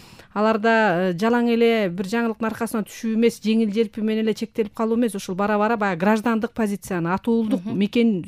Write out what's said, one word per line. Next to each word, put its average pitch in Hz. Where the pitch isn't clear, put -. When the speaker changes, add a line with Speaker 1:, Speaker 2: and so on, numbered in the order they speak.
Speaker 1:
аларда, 214
э, -
жалаң 233
эле 226
бир 185
жаңылыктын 226
аркасына 220
түшүү -
эмес, 226
жеңил 220
желпи 220
менен 220
эле 214
чектелип 214
калуу 226
эмес, 233
ушул 190
бара-бара 208
баягы 196
граждандык 220
позицияны, 190
атуулдук, 214
Speaker 2:
Мгм. 180
Speaker 1:
мекен 208